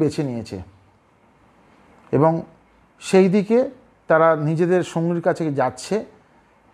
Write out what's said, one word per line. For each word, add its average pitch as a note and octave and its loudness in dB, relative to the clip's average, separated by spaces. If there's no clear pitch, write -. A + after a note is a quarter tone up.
বেছে D3+ -2
নিয়েছে A#2 -10
এবং D#3+ 4
সেই F#3+ 4
দিকে G#3+ 2
তারা E3 4
নিজেদের E3+ 0
সঙ্গীর E3+ -2
কাছে E3+ -2
যাচ্ছে, B2+ -4